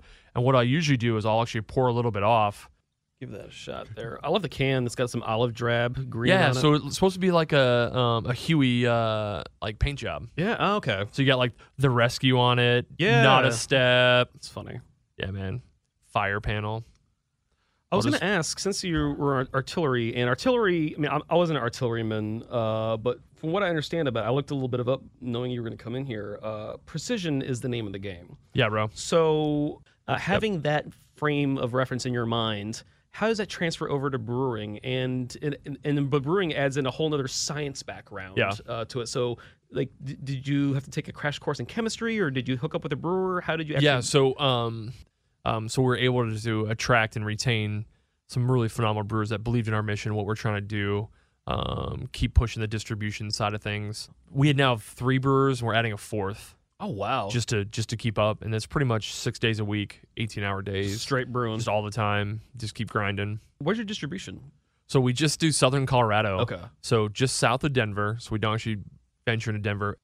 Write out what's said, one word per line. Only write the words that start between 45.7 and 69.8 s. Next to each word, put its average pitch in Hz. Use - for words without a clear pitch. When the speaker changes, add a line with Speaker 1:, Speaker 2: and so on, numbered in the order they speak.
Speaker 1:
we're 123
able 123
to, 107
to 110
attract 110
and 110
retain 107
some 123
really 120
phenomenal 107
brewers 107
that 107
believed 117
in 110
our 107
mission, 107
what 104
we're 107
trying 107
to 101
do, 101
um, -
keep -
pushing 113
the 107
distribution 104
side 104
of 101
things. 104
We 139
had 139
now 131
three 127
brewers, 135
and 117
we're 107
adding 113
a 104
fourth. 104
Speaker 2:
Oh, 208
wow. 104
Speaker 1:
just 117
to, 104
just 110
to 117
keep 113
up. 107
And 110
that's 110
pretty 151
much 110
six -
days 113
a 107
week, 104
eighteen-hour 101
days. 101
Speaker 2:
Straight 127
brewing. 113
Speaker 1:
Just 113
all 104
the 104
time. 104
Just 117
keep 107
grinding. 104
Speaker 2:
Where's 180
your 233
distribution? 185
Speaker 1:
So 139
we 127
just 143
do 165
Southern 135
Colorado. 110
Speaker 2:
Okay. 104
Speaker 1:
So 107
just 127
south 123
of 147
Denver. 107
So -
we 110
don't 107
actually 110
venture 113
into 104
Denver. 101